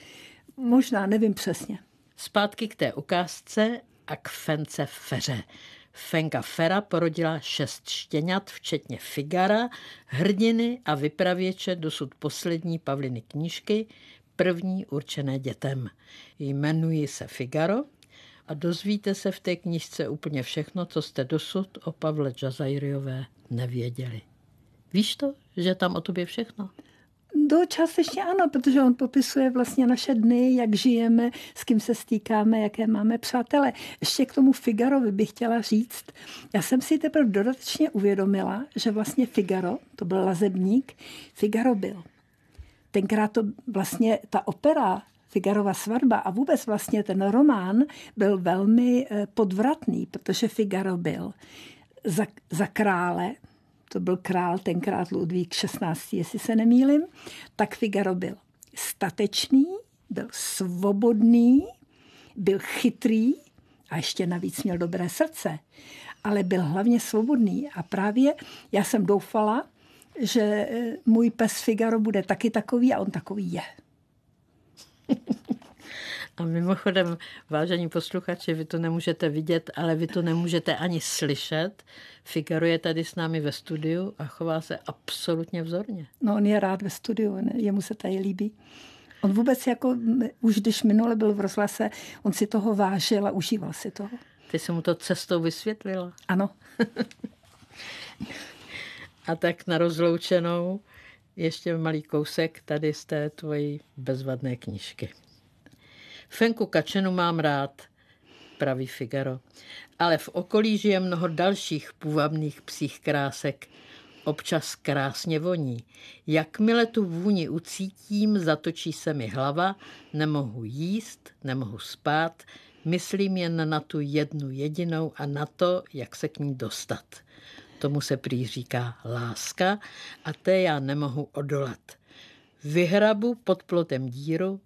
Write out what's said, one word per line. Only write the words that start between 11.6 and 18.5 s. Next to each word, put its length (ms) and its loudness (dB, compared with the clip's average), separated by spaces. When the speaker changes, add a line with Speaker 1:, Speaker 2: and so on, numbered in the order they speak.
Speaker 2:
dosud 380 -6
poslední 640 -4
Pavliny 440 -4
knížky, 640 -4
první 500 0
určené 520 -6
dětem. 500 -6
Jmenuji 680 -2
se 180 -10
Figaro 580 -2
a 60 -6